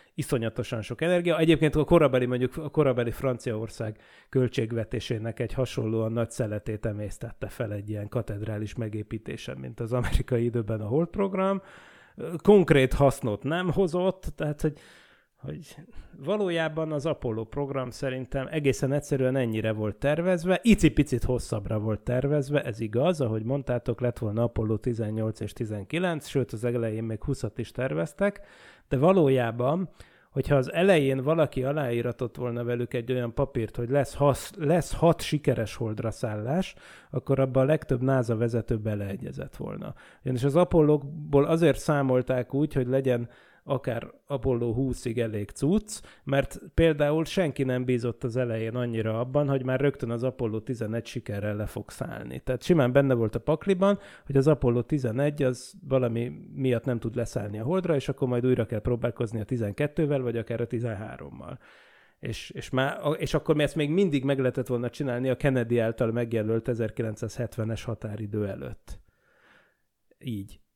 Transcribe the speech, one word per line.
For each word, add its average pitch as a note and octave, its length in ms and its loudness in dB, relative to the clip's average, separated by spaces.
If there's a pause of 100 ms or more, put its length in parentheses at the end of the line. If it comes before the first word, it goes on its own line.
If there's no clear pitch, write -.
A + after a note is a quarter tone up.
(140)
iszonyatosan A2+ 680 -4
sok - 180 -10
energia. E3+ 380 2
Egyébként D#3 380 4
a D3+ 80 4
korabeli, C3+ 420 6
mondjuk B2+ 300 -2
a D#3 120 -8
korabeli B2 420 2
Franciaország A2+ 880 -4 (300)
költségvetésének A#2 1120 -2
egy A#2 120 -2
hasonlóan A2+ 600 -2
nagy A#2 180 0
szeletét G#2+ 560 -4
emésztette G#2 640 -8
fel G#2 240 -6
egy G#2 180 -8
ilyen G#2 180 -6
katedrális G#2+ 680 -4
megépítése, A2 800 -8
mint C3 260 -12
az A#2 120 -4
amerikai B2 520 0
időben A2+ 360 -2
a G#2+ 60 -6
Hold D3+ 220 2
program. F#3+ 540 0 (800)
Konkrét D3+ 500 8
hasznot B2 500 4
nem F3 280 0
hozott, F3+ 640 0
tehát, D3+ 240 -4
hogy, D3+ 180 0 (580)
hogy D3 400 -12 (480)
valójában D#3+ 680 -2
az D3 140 -2
Apollo A#2+ 380 -2
program C3+ 460 -4
szerintem C3 600 -4
egészen C#3 420 2
egyszerűen C3+ 440 0
ennyire A2 360 0
volt G#2+ 240 -2
tervezve, E3+ 640 0
icipicit D#3 640 4
hosszabbra A2 540 -2
volt G#2+ 220 -2
tervezve, C#3 640 0
ez A2+ 180 -8
igaz, B2+ 400 0
ahogy A2 240 0
mondtátok, B2+ 560 -2
lett B2 180 0
volna A2 240 -2
Apollo A2+ 340 0
tizennyolc A2 640 -2
és G2+ 120 -6
tizenkilenc, C3+ 760 -4
sőt - 240 0
az A2 120 -8
elején A2+ 400 -2
még A2 200 -6
húszat B2+ 340 -4
is A2+ 120 -8
terveztek, D#3+ 720 -2 (480)
de C#3+ 80 0
valójában, C3+ 920 4 (420)
hogyha C#3+ 260 2
az B2+ 160 0
elején C#3 500 4
valaki D3 420 2
aláíratott B2 720 -2
volna A#2+ 280 -4
velük A#2+ 300 -2
egy A#2+ 180 -4
olyan B2 220 -2
papírt, B2+ 420 -2
hogy A#2+ 140 -4
lesz C#3 240 2
hasz-, - 440 2
lesz D#3 340 2
hat E3 280 4
sikeres A#2+ 540 0
holdra A2 360 -4
szállás, A2+ 640 -4 (360)
akkor C3+ 280 0
abban C3 240 2
a C3 40 6
legtöbb C#3 360 0
nasa B2+ 340 2
vezető A#2 420 0
beleegyezett G2+ 800 -6
volna. - 380 -8 (280)
Ugyanis B2+ 220 -2
az C#3 120 2
Apollókból D3+ 880 4
azért D#3+ 340 4
számolták C3 760 0
úgy, D3 200 0
hogy B2+ 120 2
legyen B2 420 2 (380)
akár B2+ 440 -4 (160)
Apollo A#2+ 460 0
húszig B2 480 -2
elég G#2+ 300 -4
cucc, F#3+ 500 0 (240)
mert C#3 360 -2 (140)
például D#3 500 4
senki D3+ 380 0
nem B2+ 220 0
bízott B2 400 0
az A#2+ 120 -4
elején A2+ 380 -2
annyira A2+ 460 -2
abban, C3+ 280 0
hogy C3+ 160 0
már B2+ 160 0
rögtön C3+ 300 0
az A#2 120 -2
Apollo A#2+ 380 -2
tizenegy A2+ 460 -4
sikerrel G#2 500 -6
le G#2+ 100 -4
fog - 240 -8
szállni. - 480 -8
Tehát - 240 -4
simán C#3 300 4
benne C3+ 220 6
volt A2+ 200 0
a A#2 60 -2
pakliban, F#3+ 580 2 (280)
hogy C#3 100 0
az C3+ 100 6
Apollo B2 360 4
tizenegy C#3+ 600 0
az B2+ 300 -2 (160)
valami B2 440 0 (220)
miatt C3 300 2
nem B2 140 0
tud A2 160 -4
leszállni G#2+ 440 -4
a A2 60 -6
Holdra, F3+ 300 0
és C#3 140 0
akkor C3+ 200 -2
majd B2 180 2
újra A#2+ 200 4
kell A2 140 -4
próbálkozni A#2+ 600 -2
a G#2 40 -6
tizenkettővel, C#3 760 -2
vagy A#2+ 160 -4
akár A#2 240 -4
a A#2+ 60 -2
tizenhárommal. G2+ 920 -8 (600)
És, - 320 -8
és, - 200 -12
már, C3+ 280 0 (180)
és - 180 -4
akkor D3+ 260 2
ezt D3 160 0
még D3 140 0
mindig D#3 340 2
meg C3+ 140 2
lehetett B2+ 280 0
volna A#2+ 240 -2
csinálni B2+ 380 -4
a B2+ 80 0
Kennedy A#2+ 420 2
által A2+ 340 0
megjelölt A2+ 560 -2
ezerkilencszázhetvenes A2 1160 -4
határidő G#2+ 640 -6
előtt. - 540 -10 (1160)
Így. G#2 400 -10 (180)